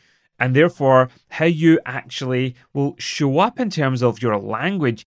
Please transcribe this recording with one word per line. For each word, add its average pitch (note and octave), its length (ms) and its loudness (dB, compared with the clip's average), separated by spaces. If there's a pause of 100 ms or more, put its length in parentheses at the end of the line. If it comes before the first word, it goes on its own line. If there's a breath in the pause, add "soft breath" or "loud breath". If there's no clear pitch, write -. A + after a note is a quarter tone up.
(380)
and B2+ 160 -2
therefore C3+ 560 4 (200 soft breath)
how - 160 -4
you E3 400 4
actually B2+ 720 -6 (180 soft breath)
will C#3 260 -4
show C#3 400 -2
up A3+ 200 0
in A#3 100 -4
terms C3 340 -2
of A2 180 0
your A2 160 0
language, A#2+ 680 -4 (100)